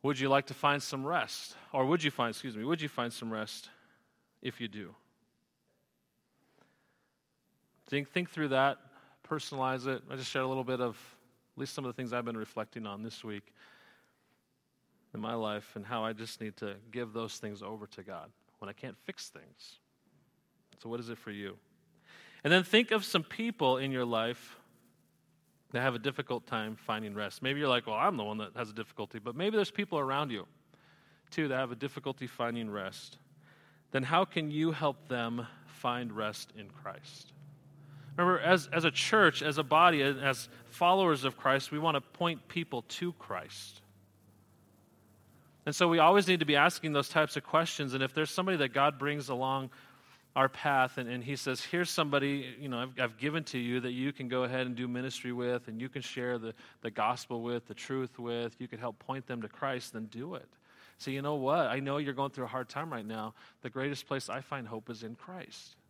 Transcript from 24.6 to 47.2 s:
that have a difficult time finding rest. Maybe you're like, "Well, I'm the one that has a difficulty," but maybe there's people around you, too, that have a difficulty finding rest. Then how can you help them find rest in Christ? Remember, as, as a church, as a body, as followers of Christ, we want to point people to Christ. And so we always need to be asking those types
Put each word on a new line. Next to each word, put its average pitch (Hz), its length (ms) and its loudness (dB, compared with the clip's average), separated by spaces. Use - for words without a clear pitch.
that 120 80 0
have 127 140 2
a 113 40 -6
difficult 131 480 -4
time 110 280 -4
finding 107 380 -6
rest. 101 280 -6
Maybe 139 180 -2
you're 143 100 2
like, 123 180 2
"Well, 110 80 -2
I'm 156 220 2
the 107 80 -2
one 107 140 -4
that 104 180 -6
has 117 120 -4
a 107 40 -14
difficulty," 110 460 -8
but 120 160 -8
maybe 202 200 -2
there's 202 160 2
people 196 280 -2
around 139 320 0
you, 98 160 -6
too, 156 180 0
that 131 80 0
have 131 160 0
a 117 40 -6
difficulty 131 520 -6
finding 117 420 -2
rest. 95 500 -10
Then 135 120 0
how 165 220 4
can 151 260 -2
you 156 200 2
help 147 360 -2
them 117 400 -2
find 120 460 -4
rest 107 460 -6
in 101 120 -14
Christ? - 640 -16
Remember, 180 220 6
as, 160 340 6
as 160 100 2
a 160 80 6
church, 196 500 6
as 143 160 0
a 156 60 2
body, 156 380 8
as 135 480 2
followers 175 580 4
of 135 140 0
Christ, 135 340 2
we 151 80 -4
want 156 160 2
to 139 60 2
point - 480 -4
people 156 340 -4
to 175 300 -6
Christ. - 680 -10
And 147 80 -2
so 175 140 6
we 170 120 6
always 175 280 10
need 180 120 6
to 156 60 2
be 147 120 6
asking 160 340 6
those 143 160 2
types 156 300 2